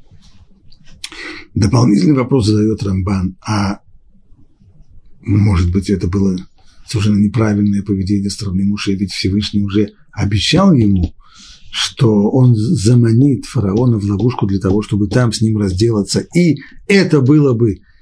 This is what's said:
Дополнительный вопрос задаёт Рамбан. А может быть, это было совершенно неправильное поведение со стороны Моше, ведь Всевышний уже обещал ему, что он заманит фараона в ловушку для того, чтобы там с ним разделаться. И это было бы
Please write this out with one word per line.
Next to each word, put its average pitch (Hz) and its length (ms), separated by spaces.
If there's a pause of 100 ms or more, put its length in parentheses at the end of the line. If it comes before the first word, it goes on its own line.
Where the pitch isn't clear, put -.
(1500)
Дополнительный 127 600
вопрос 127 320
задаёт 107 380
Рамбан. 95 600
А 101 360 (1400)
может 101 520
быть, 98 180
это 95 160
было 95 300 (500)
совершенно 104 320
неправильное 104 640
поведение 98 480
со - 60
стороны 95 280
Моше, 101 300
ведь 95 160
Всевышний 104 500
уже 101 300 (220)
обещал 104 600
ему, 101 420 (600)
что 110 560
он 127 240
заманит 117 920
фараона 113 520
в 98 60
ловушку 101 420
для 98 120
того, 95 240
чтобы 104 260
там 120 240
с - 80
ним 110 160
разделаться. 104 640 (140)
И 170 220 (300)
это 175 360
было 139 320
бы 107 260 (220)